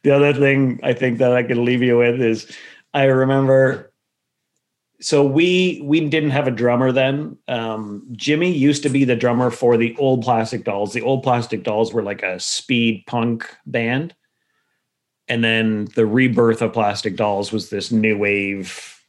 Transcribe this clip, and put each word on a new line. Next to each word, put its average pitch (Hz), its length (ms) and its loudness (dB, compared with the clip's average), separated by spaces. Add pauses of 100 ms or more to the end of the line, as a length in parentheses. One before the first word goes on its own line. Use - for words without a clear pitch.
the 143 80 4
other 143 220 4
thing 135 500 2
I 127 100 0
think 123 260 -2
that 123 140 4
I 123 100 2
could 120 140 -2
leave 120 240 2
you 123 160 4
with 120 240 2
is 110 280 -2 (440)
I 139 120 2
remember, 135 880 2 (1080)
so 143 240 2
we, 175 600 2
we 151 260 2
didn't 151 220 0
have 139 160 0
a 135 40 0
drummer 120 400 2
then. 135 460 -2 (100)
Um, 110 560 -8 (100)
Jimmy 151 380 -2
used 143 320 0
to 147 60 -2
be 139 160 0
the 123 100 2
drummer 120 360 0
for 120 260 2
the 117 200 0
Old 131 260 0
Plastic 113 400 -2
Dolls. 101 280 -4
The 120 120 -4
Old 131 200 0
Plastic 120 400 -2
Dolls 110 300 -2
were, 113 100 0
like, 101 200 -8
a 92 160 -6
speed 117 680 -2
punk 117 400 -4 (200)
band. 123 480 -4 (1120)
And 117 160 -2
then 110 420 0 (100)
the 113 100 4
rebirth 117 560 2
of 113 120 -2
Plastic 104 420 -2
Dolls 101 360 -2
was 107 180 -6
this 101 220 -6
new 110 260 2
wave 98 920 -4